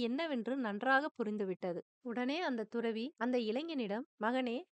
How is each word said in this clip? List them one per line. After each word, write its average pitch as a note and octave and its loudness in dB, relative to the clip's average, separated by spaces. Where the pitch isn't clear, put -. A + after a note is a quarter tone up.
என்னவென்று B3+ 0
நன்றாக B3+ 4
புரிந்துவிட்டது. G3 -2
உடனே B3 -2
அந்த B3 0
துறவி A3+ -2
அந்த B3 0
இளைஞனிடம், A#3+ -2
மகனே, B3 0